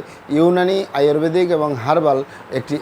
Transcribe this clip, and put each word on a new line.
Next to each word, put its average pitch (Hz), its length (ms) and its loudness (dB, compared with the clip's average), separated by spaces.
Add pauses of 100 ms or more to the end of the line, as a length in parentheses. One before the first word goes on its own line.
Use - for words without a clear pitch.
(300)
ইউনানি, 175 480 2 (160)
আয়ুর্বেদিক 151 580 2
এবং 151 240 0
হার্বাল 143 440 0 (380)
একটি 135 240 -4